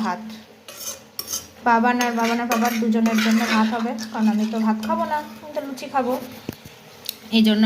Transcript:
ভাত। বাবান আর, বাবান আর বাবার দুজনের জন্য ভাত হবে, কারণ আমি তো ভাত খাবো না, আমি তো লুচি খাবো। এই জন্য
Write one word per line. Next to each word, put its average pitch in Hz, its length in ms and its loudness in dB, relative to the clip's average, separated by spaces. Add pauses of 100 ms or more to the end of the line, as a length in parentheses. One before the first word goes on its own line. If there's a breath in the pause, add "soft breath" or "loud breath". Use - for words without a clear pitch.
ভাত। 180 180 -4 (1500)
বাবান 240 360 4
আর, 240 160 0
বাবান 233 220 0
আর 240 100 -4
বাবার 226 200 2 (100)
দুজনের 226 420 2
জন্য 220 160 4 (140)
ভাত 220 220 4
হবে, 226 160 -2 (200)
কারণ 220 220 0
আমি 214 180 0
তো 226 40 -4 (100)
ভাত 214 200 2
খাবো 330 260 -2
না, 302 60 0 (220)
আমি 302 160 -16
তো 294 100 -4
লুচি 277 280 -10
খাবো। 254 200 0 (1200)
এই 214 100 6
জন্য 214 180 4